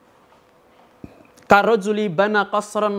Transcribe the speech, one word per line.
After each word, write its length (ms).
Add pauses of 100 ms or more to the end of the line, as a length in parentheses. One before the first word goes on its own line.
(1500)
Karajuli 560
bana 400
qasran 520